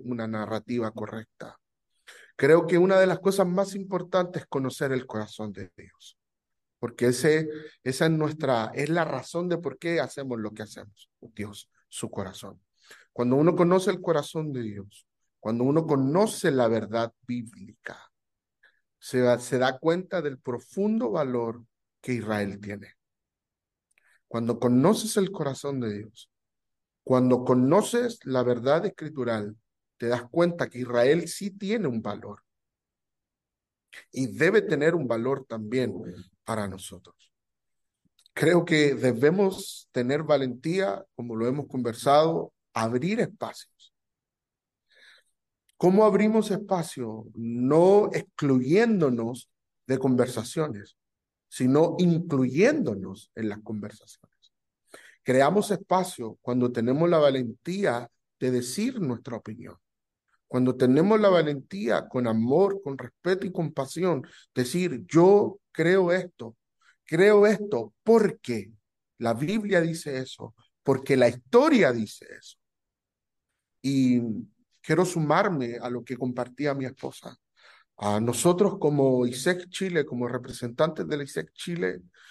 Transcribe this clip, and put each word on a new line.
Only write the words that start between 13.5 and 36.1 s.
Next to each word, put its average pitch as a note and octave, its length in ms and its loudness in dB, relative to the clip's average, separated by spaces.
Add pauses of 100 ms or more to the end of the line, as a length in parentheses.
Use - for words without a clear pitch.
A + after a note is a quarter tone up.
conoce F#3 380 4
el F#3 80 -8
corazón D#3 520 -4
de B2 100 -8
Dios, G2+ 440 -14 (320)
cuando A#2 240 -4
uno D3+ 240 2
conoce D3+ 640 0
la B2+ 160 2
verdad A2+ 460 -2 (120)
bíblica, - 840 -12 (880)
se - 220 -4
da, B2 180 4
se B2 200 -4
da C3 200 -2
cuenta F3 420 -2
del C#3+ 200 -8
profundo G#3+ 720 -4
valor A#2+ 520 -4 (360)
que B2+ 140 -6
Israel G#2 460 -4
tiene. G#2 340 -14 (1300)
Cuando A#2 320 -4
conoces D3+ 600 2
el F#3+ 120 0
corazón C#3+ 480 -6
de G#2+ 200 -6
Dios, G#2+ 340 -18 (720)
cuando B2+ 400 4
conoces F#3+ 800 2
la C3 180 0
verdad B2 440 0
escritural, A#2 720 -6 (400)
te A#2 120 -6
das A#2+ 160 -2
cuenta E3+ 440 -2
que A#2+ 120 -12
Israel B2+ 480 2
sí F#3+ 240 -10
tiene G3+ 340 -4
un A2+ 160 -4
valor G#2 400 -10 (1700)
y C3 160 -4
debe D#3 340 2
tener E3 360 2
un C#3+ 100 -4
valor A#2+ 400 -4
también A2 480 -4 (480)